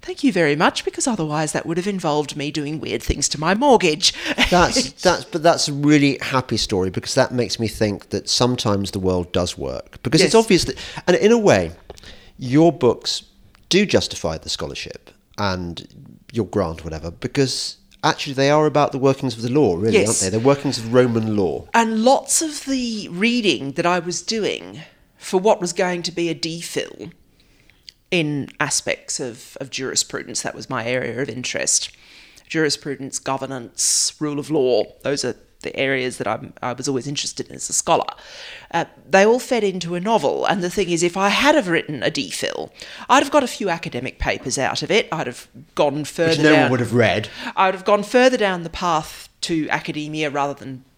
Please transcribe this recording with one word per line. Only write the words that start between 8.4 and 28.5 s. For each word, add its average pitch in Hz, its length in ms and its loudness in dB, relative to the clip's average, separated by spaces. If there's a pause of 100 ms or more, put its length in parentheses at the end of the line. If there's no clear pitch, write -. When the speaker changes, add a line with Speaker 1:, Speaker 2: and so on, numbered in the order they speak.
Speaker 2:
the - 80 -6
world 92 340 0
does 87 240 -2
work. 65 460 -10
Because 151 180 2
it's 165 140 2
Speaker 1:
Yes. 226 100 8
Speaker 2:
obvious 190 220 4
that, 135 100 -6 (300)
and 180 100 4
in 214 160 4
a 240 60 6
way, 107 340 4 (640)
your 143 340 4
books - 520 0 (480)
do 196 160 4
justify 85 500 0
the - 140 -12
scholarship - 580 -10 (300)
and 92 500 -4 (420)
your 113 140 -2
grant, 85 400 -4
whatever, 80 260 -8
because - 680 -4 (260)
actually 147 300 -2
they 135 160 2
are 151 160 4
about 147 260 2
the 131 60 -6
workings 135 360 2
of 113 60 -12
the 120 100 -4
law, 123 260 4
really, 104 240 4
Speaker 1:
Yes. 101 80 2
Speaker 2:
aren't 117 120 0
they? 98 180 0
The 113 60 -2
workings 139 320 2
of 113 160 -6
Roman 117 420 4
law. 87 380 0
Speaker 1:
And 220 320 2
lots - 380 2
of 302 240 -6
the 240 420 -4
reading 190 640 0
that 170 140 -2
I 180 140 2
was 170 200 -6
doing 135 640 -6 (340)
for - 240 0
what 202 220 2
was 175 100 -4
going 180 300 -2
to 165 100 -8
be 170 160 -2
a 160 60 -2
D 165 260 -8
phil - 500 -8 (1000)
in 151 400 -2 (100)